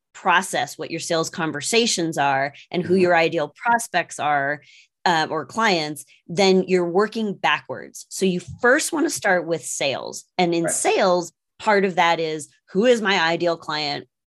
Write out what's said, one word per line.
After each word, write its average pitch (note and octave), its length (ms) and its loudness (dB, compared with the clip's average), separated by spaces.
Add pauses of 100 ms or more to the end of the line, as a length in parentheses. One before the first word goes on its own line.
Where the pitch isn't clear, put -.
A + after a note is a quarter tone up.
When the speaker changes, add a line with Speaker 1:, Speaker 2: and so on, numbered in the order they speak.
(120)
Speaker 1:
process, E3+ 640 0
what D3+ 140 -10
your D#3+ 100 -6
sales D#3+ 300 -2
conversations E3 880 -2
are, C#3 340 0 (200)
and F3 100 -2
who F3 120 0
Speaker 2:
Mm-hmm. F#3+ 80 4
Speaker 1:
your F3 140 4
ideal E3 400 0
prospects A3+ 600 -2
are, C#3+ 420 -2 (440)
uh, D#3+ 260 2
or D3 160 -4
clients, D#3+ 580 -2 (220)
then F#3 380 4
you're F3+ 240 0
working G#3 460 0
backwards. C#3 760 -4
So - 160 -2
you F3+ 140 0 (200)
first C4 320 2
wanna D4+ 180 0
start F3+ 360 0
with E3 180 -4
sales. A2+ 600 -6 (120)
And E3+ 180 2
in E3+ 100 0
Speaker 2:
Right. D#3+ 80 -2
Speaker 1:
sales, F#3+ 600 0 (260)
part G3+ 260 2
of F#3 100 -2
that E3+ 260 2
is, D#3 280 -6 (220)
who G3 140 0
is B3 160 6
my G3 200 0
ideal E3 360 0
client? D3+ 500 -8 (200)